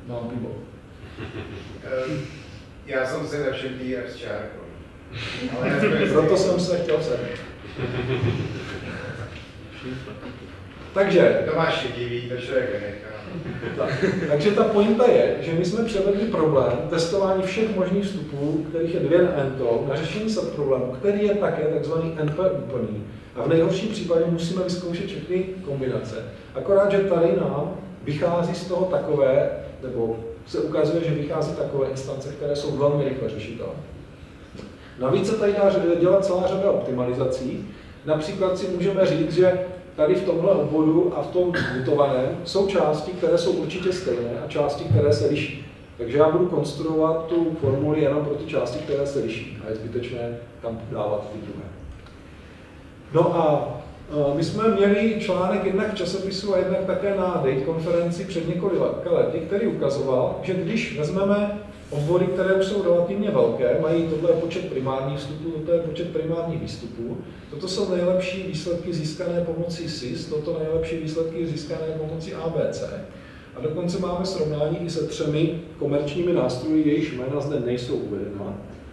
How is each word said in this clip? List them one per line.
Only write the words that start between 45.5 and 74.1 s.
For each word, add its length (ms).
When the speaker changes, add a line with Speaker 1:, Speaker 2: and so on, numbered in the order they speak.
Speaker 1:
Takže 200
já 120
budu 160
konstruovat 800
tu 340
formuli 400
jenom 240
pro 100
ty 120
části, 320
které 280
se 120
liší 480
a 40
je 60
zbytečné 600
tam 180
dávat 400
ty 60
druhé. 260
No 240
a, 320
e, 40
my 80
jsme 240
měli 520
článek 440
jednak 280
v 40
časopisu 580
a 40
jednak 260
také 320
na 280
Date 160
konferenci 640
před 240
několika 640
lety, 280
který 280
ukazoval, 760
že 120
když 440
vezmeme 600
obvody, 360
které 280
už 120
jsou 160
relativně 480
velké, 520
mají 260
tohle 220
je 60
počet 340
primárních 480
vstupů, 320
toto 220
je 80
počet 320
primárních 480
výstupů. 560
Toto 180
jsou 260
nejlepší 480
výsledky 520
získané 460
pomocí 480
sis, 380
toto 320
nejlepší 380
výsledky 500
získané 400
pomocí 360
A 140
B 220
C. 340
A 40
dokonce 380
máme 280